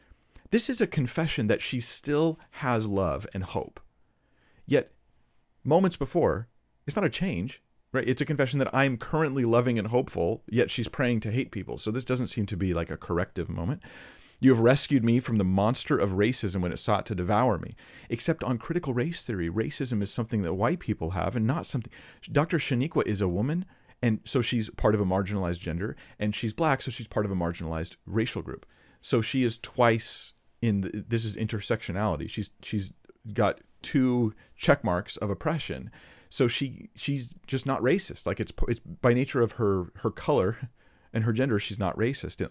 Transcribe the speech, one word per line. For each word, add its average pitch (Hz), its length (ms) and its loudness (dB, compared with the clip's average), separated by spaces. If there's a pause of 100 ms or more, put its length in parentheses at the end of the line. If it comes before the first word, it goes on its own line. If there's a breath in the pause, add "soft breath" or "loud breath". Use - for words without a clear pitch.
(540 soft breath)
This 226 160 4
is 254 100 -2
a - 60 4
confession 143 640 0
that 107 160 2
she - 160 -4
still 151 600 0 (220 loud breath)
has 120 240 0
love 95 480 0
and 92 100 -4
hope. - 360 -8 (880)
Yet, 135 240 2 (720)
moments 175 340 2
before, 113 500 0 (380)
it's 143 100 -4
not 202 80 0
a - 60 2
change, 127 540 -4 (280)
right? - 160 0
It's 127 140 2
a 139 40 0
confession 139 340 0
that 135 120 2
I'm 135 260 2
currently 139 480 0
loving 117 340 4
and 101 80 -2
hopeful, 110 600 0
yet 120 220 2
she's - 180 -4
praying 120 340 0
to 107 100 -4
hate 123 200 -2
people. - 280 -8
So - 100 -4
this 123 160 -2
doesn't 127 220 0
seem 107 180 -2
to 98 100 -4
be, 92 160 2
like, 82 200 -2
a 76 60 -6
corrective 85 520 -2
moment. 90 320 -2 (580 loud breath)
"You 131 120 8
have 117 80 6
rescued 127 440 4
me 117 160 4
from 113 200 0
the 101 40 4
monster 101 540 2
of 98 140 2
racism 98 500 0
when 87 100 -2
it - 60 -6
sought 107 300 0
to 107 80 -4
devour 104 420 2
me. 82 180 -10 (320 loud breath)
Except - 360 -2
on 117 160 -2
critical 160 340 -4
race 127 320 -2
theory, 90 240 -2
racism 117 540 -2
is 101 100 -6
something 110 300 -2
that 85 100 -2
white 120 260 0
people 87 380 -4
have 87 180 -2
and 110 120 0
not 147 180 -2
something." - 260 -6 (400 loud breath)
Doctor 147 280 2
Shaniqua 127 480 0
is 98 140 0
a 95 60 2
woman, 131 380 0 (380 soft breath)
and 110 200 2
so - 160 0
she's 117 300 0
part - 240 4
of 104 80 4
a 98 40 4 (100)
marginalized 95 460 0
gender, 90 340 -6 (240 loud breath)
and 104 160 -2
she's 110 180 -4
black, 151 300 0
so 123 80 -6
she's 113 160 -10
part 107 180 0
of 98 60 -2
a 95 40 -2
marginalized 85 600 -4 (100)
racial 104 380 -2
group. - 240 -12 (340 soft breath)
So - 180 2
she 131 220 0
is 117 160 0
twice - 720 0 (320)
in 107 180 4
the, 95 260 -4
this 113 200 0
is 104 100 -4
intersectionality. 101 920 -2
She's, - 200 -8 (120)
she's 98 320 -4 (400)
got 101 260 2 (220)
two 123 520 2 (220 soft breath)
check - 260 2
marks 90 360 -2
of 104 120 -4
oppression. 101 640 -4 (380 loud breath)
So - 180 2
she, - 480 -4
she's 135 400 -4 (100)
just 135 200 -4
not 135 160 -2
racist. 151 440 0
Like, 95 140 -2
it's, - 140 -4 (160)
it's - 100 0
by - 340 2
nature 123 280 2
of 113 120 2
her, 98 420 0
her - 140 -2
color 117 600 0 (420 soft breath)
and 110 140 0
her 117 80 2
gender, 117 260 2
she's 101 180 -6
not 98 200 0
racist 110 420 -2
in, 92 100 -2